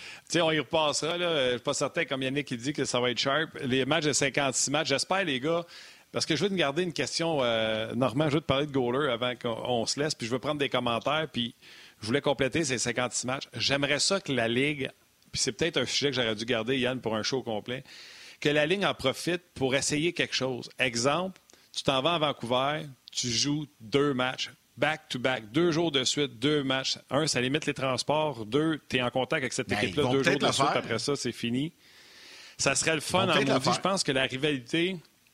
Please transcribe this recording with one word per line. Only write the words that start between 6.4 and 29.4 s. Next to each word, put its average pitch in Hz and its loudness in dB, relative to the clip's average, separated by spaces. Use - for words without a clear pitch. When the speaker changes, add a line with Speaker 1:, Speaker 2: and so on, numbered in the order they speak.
Speaker 1:
veux 202 2
te 196 -2
garder 151 2
une 175 -4
question, 156 0
euh, 113 0
Normand, 131 2
je 139 2
veux 165 0
te - -6
parler 135 2
de 143 -8
goaler 131 0
avant 120 -2
qu'on, 120 -4
on 113 0
se - -2
laisse, 151 -2
puis 120 -6
je 110 -6
veux 127 0
prendre 147 -2
des 135 0
commentaires, 127 0
puis 120 -6
je 101 -10
voulais 135 2
compléter 139 2
ces 131 0
cinquante-six 120 -2
matchs. 131 -4
J'aimerais 139 2
ça 196 2
que 147 -4
la 117 2
Ligue, 131 0
puis - -4
c'est 131 0
peut-être 160 -2
un 127 2
sujet - 0
que 123 -2
j'aurais 113 2
dû 110 -6
garder, 120 0
Yann, 123 0
pour 110 -2
un 107 0
show 127 -2
complet, 120 -6
que 151 2
la 147 4
Ligue 190 0
en 139 2
profite 165 -2
pour 131 2
essayer 151 0
quelque 135 -2
chose. 127 -4
Exemple, 135 0
tu - -4
t'en 135 4
vas 170 2
à 170 0
Vancouver, 139 0
tu - -4
joues 139 0
deux 139 2
matchs, 127 -2
back-to-back, 127 -2
deux 170 2
jours 165 0
de 131 2
suite, 131 -2
deux 147 2
matchs. 131 -2
Un, 151 2
ça 123 0
limite 135 0
les 143 0
transports. 135 -2
Deux, 147 2
t'es 127 2
en 123 0
contact 135 0